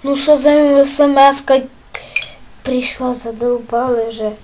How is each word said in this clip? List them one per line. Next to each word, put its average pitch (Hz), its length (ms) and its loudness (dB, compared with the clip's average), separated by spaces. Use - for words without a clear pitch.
Ну 277 120 -2
що 294 200 2
за 277 160 2
С 277 140 0
М 285 180 2
С-ка 269 440 4
прийшла, 254 520 -4
задолбали 233 920 -4
вже. 220 240 -8